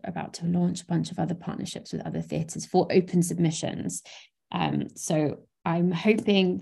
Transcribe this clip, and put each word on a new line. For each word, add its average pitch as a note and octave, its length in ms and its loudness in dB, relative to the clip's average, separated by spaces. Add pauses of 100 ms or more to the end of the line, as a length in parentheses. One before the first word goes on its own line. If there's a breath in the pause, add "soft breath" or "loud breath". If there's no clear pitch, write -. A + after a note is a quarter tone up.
about E3 320 -8
to E3+ 120 -6
launch F3 360 2
a - 40 -20
bunch D#3+ 240 0
of - 80 -6
other E3+ 160 -2
partnerships - 580 -8
with D#3+ 120 -6
other E3 160 -6
theatres - 460 -6
for F3+ 240 4
open F3+ 320 4
submissions. E3+ 800 -2 (480 loud breath)
Um, - 460 -2
so D3+ 440 -2 (240)
I'm F3 280 2
hoping F#3+ 680 4